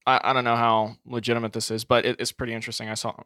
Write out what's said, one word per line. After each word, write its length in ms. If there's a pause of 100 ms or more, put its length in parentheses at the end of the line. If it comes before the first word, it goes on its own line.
I, 160
I 100
don't 120
know 120
how 480
legitimate 480
this 180
is, 140
but 220
it, 140
it's 120
pretty 220
interesting. 340
I 60
saw, 160
I 160